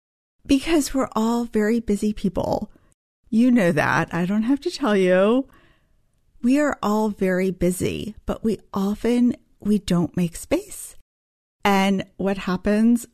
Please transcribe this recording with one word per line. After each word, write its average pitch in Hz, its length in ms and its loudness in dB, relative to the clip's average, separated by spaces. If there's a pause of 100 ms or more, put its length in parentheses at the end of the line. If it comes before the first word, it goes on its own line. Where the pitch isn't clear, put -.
(440)
Because 285 480 0
we're 262 200 -2
all 233 320 0
very 220 360 0
busy 208 320 -2
people. - 580 -4 (600)
You 240 200 4
know 190 220 4
that. 135 400 0
I 170 140 -2
don't 214 180 0
have 277 160 0
to 349 100 -4
tell 220 260 -2
you. 190 520 2 (920)
We 262 180 2
are 285 220 0
all 214 260 0
very 190 420 -2
busy, 175 640 -4 (120)
but - 180 -8
we 220 140 -2 (140)
often, 226 640 0 (220)
we 208 200 0
don't 175 380 0
make 175 200 -2
space. - 600 -8 (680)
And 196 400 2 (120)
what 196 220 -4
happens 214 760 0